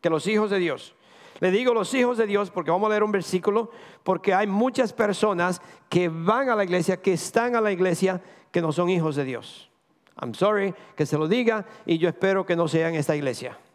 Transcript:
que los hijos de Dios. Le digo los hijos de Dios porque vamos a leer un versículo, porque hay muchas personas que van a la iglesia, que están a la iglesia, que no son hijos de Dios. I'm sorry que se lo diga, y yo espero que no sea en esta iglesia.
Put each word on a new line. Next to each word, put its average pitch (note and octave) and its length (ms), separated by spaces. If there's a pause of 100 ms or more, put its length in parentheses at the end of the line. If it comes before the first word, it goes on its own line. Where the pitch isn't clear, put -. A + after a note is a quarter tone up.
que F3 100
los D#3 160
hijos G#3+ 240
de G3 80
Dios. E3 360 (460)
Le F#3 100
digo A#3+ 240
los G#3 180
hijos B3 240
de A3 100
Dios G3+ 240
porque D#3+ 200
vamos F#3+ 160
a G#3+ 40
leer G#3+ 140
un G#3+ 80
versículo, G3+ 580 (320)
porque F#3 300
hay G3 140
muchas A#3 460
personas F#3 680 (280)
que F3 200
van F#3+ 400
a A#3 80
la G#3 80
iglesia, F3+ 360
que G3 120
están A#3 440
a A3+ 40
la G#3+ 120
iglesia, F#3 500 (280)
que F3 120
no D#3+ 100
son F3 160
hijos D#3+ 280
de C#3+ 80
Dios. A#2+ 460 (500)
I'm A#2 140
sorry G3+ 400 (220)
que D#3 80
se D3 140
lo D#3 100
diga, A3 380 (180)
y E3 140
yo E3+ 100
espero F#3+ 380
que F3 100
no E3+ 120
sea E3 200
en E3 60
esta D#3 200
iglesia. B2+ 440 (160)